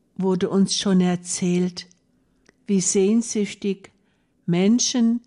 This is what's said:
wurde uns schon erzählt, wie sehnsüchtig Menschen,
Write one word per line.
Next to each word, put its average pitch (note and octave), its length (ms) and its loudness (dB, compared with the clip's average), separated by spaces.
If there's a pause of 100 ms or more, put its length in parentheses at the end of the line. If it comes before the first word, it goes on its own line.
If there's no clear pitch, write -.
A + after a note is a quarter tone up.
(160)
wurde F#3 340 -2
uns G3 260 0
schon F#3+ 240 0
erzählt, F3+ 880 -2 (800)
wie G3 140 2
sehnsüchtig G3+ 1080 -2 (560)
Menschen, A#3 800 2